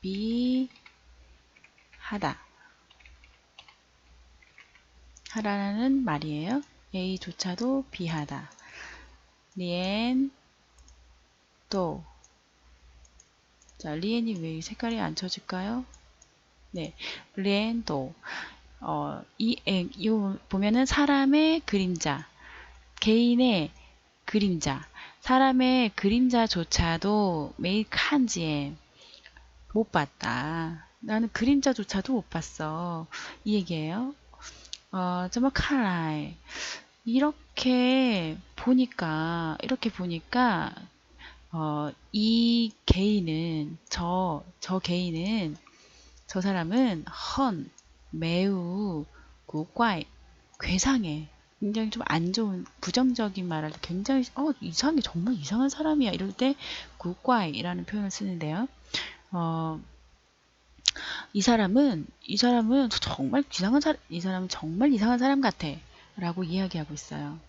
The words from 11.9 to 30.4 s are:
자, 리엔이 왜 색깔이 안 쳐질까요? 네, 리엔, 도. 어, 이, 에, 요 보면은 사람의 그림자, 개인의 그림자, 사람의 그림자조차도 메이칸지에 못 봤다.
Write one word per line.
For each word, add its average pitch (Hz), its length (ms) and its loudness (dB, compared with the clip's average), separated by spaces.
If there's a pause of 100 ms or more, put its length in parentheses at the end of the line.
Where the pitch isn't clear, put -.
자, 151 160 -8
리엔이 220 460 -2
왜 160 200 -6
색깔이 226 400 -6
안 160 140 -4
쳐질까요? 190 720 -6 (880)
네, 165 220 -8 (420)
리엔, 208 480 0
도. 139 300 -4 (680)
어, 151 420 -6 (160)
이, 226 200 0 (100)
에, 185 180 2 (200)
요 202 320 0 (100)
보면은 214 380 2
사람의 294 800 4
그림자, 170 600 -2 (720)
개인의 233 680 4 (560)
그림자, 170 600 0 (340)
사람의 254 760 6
그림자조차도 196 1600 2
메이칸지에 175 1160 0 (1000)
못 214 180 0
봤다. 160 920 -4 (140)